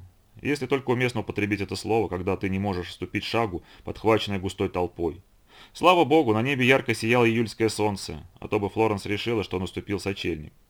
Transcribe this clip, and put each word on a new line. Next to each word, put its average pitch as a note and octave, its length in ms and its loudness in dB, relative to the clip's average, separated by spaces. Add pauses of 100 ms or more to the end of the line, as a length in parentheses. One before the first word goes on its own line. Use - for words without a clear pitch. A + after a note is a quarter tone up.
(420)
Если C3 260 -4
только C3 220 -2
уместно B2 320 0
употребить G2+ 400 -2
это G2+ 160 -6
слово, G#2 320 0
когда F#2 260 -2
ты F#2+ 140 -4
не F#2+ 100 -2
можешь F#2 320 -4
ступить - 320 -8
шагу, G#2+ 400 -2 (220)
подхваченной G#2 540 0
густой F#2+ 280 -4
толпой. F2 540 -4 (500)
Слава F3 320 6
богу, C3+ 300 6
на A2+ 80 2
небе B2+ 260 2
ярко C3 260 4
сияло A#2 300 2
июльское A2+ 460 2
солнце, G2+ 580 -4 (140)
а - 80 -12
то G#2+ 100 0
бы G2 100 -2
Флоренс G#2+ 360 0
решила, G#2 400 -2
что F#2 120 -6
наступил F#2 440 -6
сочельник. E2+ 500 -6 (180)